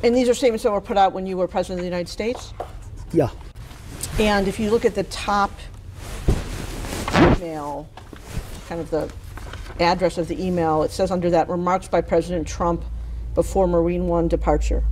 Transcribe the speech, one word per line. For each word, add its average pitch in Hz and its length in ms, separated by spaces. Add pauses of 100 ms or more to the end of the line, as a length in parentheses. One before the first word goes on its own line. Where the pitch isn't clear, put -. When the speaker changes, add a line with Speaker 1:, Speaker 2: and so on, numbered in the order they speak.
Speaker 1:
And 240 140
these 247 120
are 240 60
statements 233 300
that 214 80
were 202 80
put 196 160
out 190 160
when 190 140
you 185 100
were 180 100
President 185 320
of 175 40
the 180 40
United 175 220
States? - 460 (580)
Speaker 2:
Yeah. 147 160 (880)
Speaker 1:
And 208 300
if 190 100
you 214 120
look 233 160
at 185 80
the 190 100
top 202 480 (1600)
email, 156 760 (800)
kind 170 120
of 151 100
the 156 220 (680)
address 175 380
of 165 120
the 165 140
email, 165 400
it - 80
says 185 200
under 180 200
that, 165 180
"Remarks 180 380
by 175 140
President 165 480
Trump 170 360 (500)
before 185 340
Marine 175 400
One 170 200
departure." 156 640